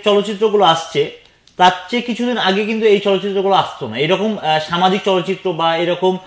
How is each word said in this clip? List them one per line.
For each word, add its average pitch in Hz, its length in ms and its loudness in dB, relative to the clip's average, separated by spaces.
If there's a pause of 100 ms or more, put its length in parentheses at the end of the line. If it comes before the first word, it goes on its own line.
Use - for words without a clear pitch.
চলচ্চিত্রগুলো 202 640 2
আসছে 165 460 0 (460)
তার 185 140 6 (180)
চেয়ে 240 120 -2
কিছুদিন 240 360 -4
আগে 190 280 0
কিন্তু 220 200 -2
এই 208 140 6
চলচ্চিত্রগুলো 196 560 0
আসতো 147 320 -2
না, 110 100 -8
এরকম, 185 400 0
আহ, 156 220 0 (100)
সামাজিক 185 360 0
চলচ্চিত্র 185 480 -2
বা 165 240 0
এরকম, 175 500 0